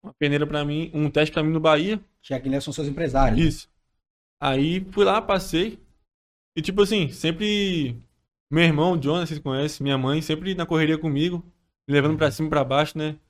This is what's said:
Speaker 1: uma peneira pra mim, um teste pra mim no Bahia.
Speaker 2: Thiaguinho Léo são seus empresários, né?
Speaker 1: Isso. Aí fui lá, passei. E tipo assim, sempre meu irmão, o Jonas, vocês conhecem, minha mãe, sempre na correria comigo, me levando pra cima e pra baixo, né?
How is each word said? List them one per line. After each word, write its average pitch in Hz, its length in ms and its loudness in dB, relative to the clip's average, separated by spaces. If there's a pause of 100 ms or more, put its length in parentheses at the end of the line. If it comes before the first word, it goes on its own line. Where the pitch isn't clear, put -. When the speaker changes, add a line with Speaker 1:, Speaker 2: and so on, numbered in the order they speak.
Speaker 1:
uma - 160 -18
peneira 147 260 0
pra 147 180 -4
mim, 156 300 -6
um 151 160 0
teste 151 240 0
pra 160 80 -2
mim 156 100 0
no 160 80 0
Bahia. 165 400 2 (220)
Speaker 2:
Thiaguinho 131 300 -6
Léo 139 100 -2
são 151 100 -10
seus 147 160 -6
empresários, 135 520 2
né? 165 80 6
Speaker 1:
Isso. - 200 -2 (720)
Aí 151 520 0
fui 202 120 2
lá, 196 180 4
passei. 196 580 -2 (760)
E 165 60 -4
tipo 196 220 2
assim, 190 260 2
sempre 170 880 -2 (540)
meu 160 120 4
irmão, 165 300 4
o 165 80 0
Jonas, 160 280 -2
vocês 151 100 -8
conhecem, 139 440 -4
minha 139 140 0
mãe, 135 240 0
sempre 170 320 -4
na 170 140 -4
correria 160 300 2
comigo, 160 460 -2 (440)
me 143 80 0
levando 147 220 4
pra 151 140 2
cima 156 160 -4
e - 20 -4
pra 147 140 2
baixo, 143 340 0
né? 151 180 -4 (140)